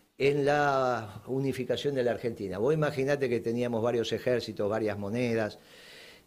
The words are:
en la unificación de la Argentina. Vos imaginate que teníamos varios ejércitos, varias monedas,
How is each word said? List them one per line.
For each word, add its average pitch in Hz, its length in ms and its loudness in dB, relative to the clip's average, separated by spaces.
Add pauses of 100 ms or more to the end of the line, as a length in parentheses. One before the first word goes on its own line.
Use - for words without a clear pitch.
(180)
en 143 280 2
la 135 800 2
unificación 131 720 -2
de 127 80 0
la 120 80 4
Argentina. 104 480 -4
Vos 131 140 2
imaginate 139 540 0
que 120 120 2
teníamos 117 420 0
varios 117 320 2
ejércitos, 110 560 0
varias 104 300 0
monedas, 113 580 -2 (680)